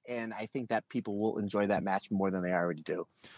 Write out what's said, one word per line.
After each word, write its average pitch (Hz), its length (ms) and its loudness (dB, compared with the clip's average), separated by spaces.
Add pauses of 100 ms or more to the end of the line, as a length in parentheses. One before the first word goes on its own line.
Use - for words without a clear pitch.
And 117 260 -4
I 107 140 -6
think 123 220 -4
that 110 200 0
people 107 300 -2
will 107 200 2
enjoy 104 280 2
that 98 160 4
match 98 300 -2
more 98 180 2
than 92 140 0
they 90 80 0
already 85 300 2
do. 87 240 -4 (320)